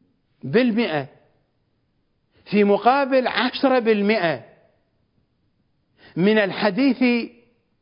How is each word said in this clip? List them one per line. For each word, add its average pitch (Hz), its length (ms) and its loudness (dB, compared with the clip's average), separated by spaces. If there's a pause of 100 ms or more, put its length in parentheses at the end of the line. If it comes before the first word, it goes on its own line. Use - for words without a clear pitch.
(440)
بالمئة 190 640 -2 (1400)
في 208 180 2
مقابل 254 640 2
عشرة 254 520 0
بالمئة 202 680 0 (1700)
من 208 220 2
الحديث 226 920 0 (520)